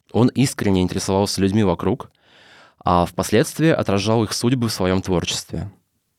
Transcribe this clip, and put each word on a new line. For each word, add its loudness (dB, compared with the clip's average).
он 4
искренне 0
интересовался -2
людьми 2
вокруг, -2
а 4
впоследствии 0
отражал 0
их -6
судьбы 0
в -4
своём 0
творчестве. -4